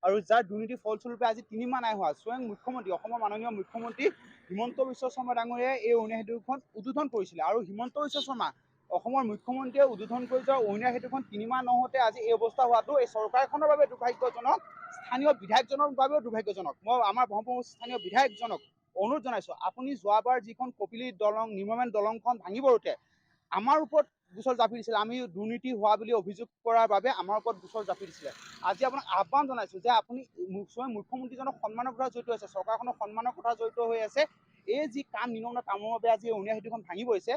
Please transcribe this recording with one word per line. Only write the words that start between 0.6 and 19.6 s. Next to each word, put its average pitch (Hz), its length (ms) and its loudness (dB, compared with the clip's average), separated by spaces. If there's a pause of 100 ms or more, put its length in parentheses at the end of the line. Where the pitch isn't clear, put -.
ফলস্বৰূপে 226 480 -4
আজি 226 100 -4 (100)
তিনিমাহ 247 300 -4
নাই 226 180 0
হোৱা, 175 120 0 (100)
স্বয়ং 247 200 -6 (100)
মুখ্যমন্ত্ৰী, 220 460 -8
অসমৰ 226 260 -6
মাননীয় 214 360 -4
মুখ্যমন্ত্ৰী 226 460 -6 (440)
হিমন্ত 233 280 -6 (120)
বিশ্ব 254 140 -10 (120)
শৰ্মা 247 240 -4
ডাঙৰীয়াই 240 380 -2 (100)
এই 233 60 6
উৰণীয়া 226 280 2
সেতুখন 233 360 -6 (220)
উদ্বোধন 262 340 -2
কৰিছিলে। 185 360 -4
আৰু 214 80 2 (100)
হিমন্ত 214 280 -8 (100)
বিশ্ব 294 220 -4
শৰ্মা, 226 220 -2 (420)
অসমৰ 247 400 0
মুখ্যমন্ত্ৰীয়ে 254 600 2
উদ্বোধন 220 340 -6
কৰি 254 200 0
যোৱা 269 100 4 (100)
উৰণীয়া 214 280 0
সেতুখন 247 260 -6 (100)
তিনিমাহ 226 360 -2
নহওঁতে 247 320 2
আজি 233 280 4
এই 233 100 6
অৱস্থা 233 320 2
হোৱাটো 233 240 4 (100)
এই 233 120 0
চৰকাৰখনৰ 262 560 2
বাবে 294 200 4
দুৰ্ভাগ্যজনক, 247 680 0 (400)
স্থানীয় 269 340 2 (100)
বিধায়কজনৰ 262 480 2 (100)
বাবেও 277 260 4
দুৰ্ভাগ্যজনক। 196 500 -4 (120)
মই 247 100 4 (140)
আমাৰ 247 160 2
ব্ৰহ্মপুত্ৰ 233 440 -4
স্থানীয় 240 340 -8
বিধায়কজনক 220 560 2 (340)
অনুৰোধ 226 280 0
জনাইছোঁ, 226 320 -6 (140)